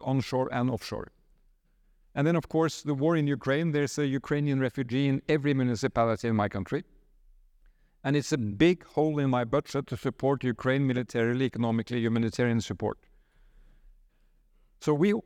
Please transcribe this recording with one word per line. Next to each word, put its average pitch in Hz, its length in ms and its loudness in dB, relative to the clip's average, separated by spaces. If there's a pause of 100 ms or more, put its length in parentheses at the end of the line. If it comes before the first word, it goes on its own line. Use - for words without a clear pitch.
onshore 131 480 -2
and 127 180 -2
offshore. 110 400 -8 (1040)
And 139 100 0
then, 170 120 4
of 151 120 -2
course, 160 340 0
the 147 120 -2
war 156 220 2
in 151 100 2
Ukraine, 143 460 0
there's 143 260 -2
a 147 80 0
Ukrainian 139 540 0
refugee 131 480 0
in 135 200 2
every 147 240 2
municipality 120 760 0
in 113 80 2
my 104 120 2
country. 117 360 -6 (1200)
And 139 100 0
it's 143 160 -2
a 151 80 0
big 120 460 2
hole 151 340 0
in 139 100 2
my 123 140 2
budget 135 460 -2
to 120 80 -8
support 135 480 -2
Ukraine 131 420 0
militarily, 123 600 0
economically, 113 520 -2
humanitarian 117 640 0
support. 107 380 -6 (1800)
So 151 160 0
we, 196 200 2 (120)